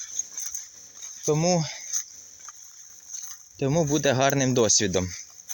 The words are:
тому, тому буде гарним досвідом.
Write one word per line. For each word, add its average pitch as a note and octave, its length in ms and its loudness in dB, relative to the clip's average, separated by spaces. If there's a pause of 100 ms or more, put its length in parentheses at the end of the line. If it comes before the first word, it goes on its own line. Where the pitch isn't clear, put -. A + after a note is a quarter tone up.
(1300)
тому, D#3+ 400 4 (1900)
тому D3 260 2
буде D3 280 2
гарним C3+ 400 4
досвідом. F#2+ 560 4 (440)